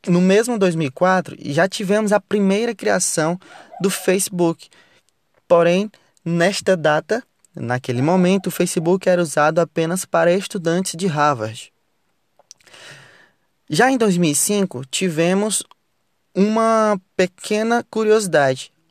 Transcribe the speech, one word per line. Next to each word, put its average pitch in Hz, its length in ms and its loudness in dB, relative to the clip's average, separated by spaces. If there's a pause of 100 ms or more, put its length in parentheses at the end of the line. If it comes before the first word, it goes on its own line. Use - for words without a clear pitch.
no 180 140 4
mesmo 214 380 2
dois 180 160 2
mil 160 120 -2
e 131 40 -8
quatro, 180 480 0
já 165 280 0
tivemos 208 460 -2
a 208 60 4
primeira 208 560 -2
criação 180 640 -2 (420)
do 196 80 0
Facebook. 180 800 -2 (800)
Porém, 175 440 2 (320)
nesta 170 520 0
data, 156 480 -2 (320)
naquele 123 460 -4
momento, 185 460 2
o 175 40 -4
Facebook 175 560 -2
era 180 140 2
usado 156 380 0
apenas 165 460 -2
para 170 280 2
estudantes 185 640 -4
de 180 80 -4
Harvard. 143 640 -2 (2000)
Já 220 220 2
em 269 60 0
dois 208 200 2
mil 170 140 2
e 143 40 -2
cinco, 190 500 -2
tivemos 185 760 -2 (720)
uma 220 640 2 (160)
pequena 220 760 -2
curiosidade. 185 800 2 (200)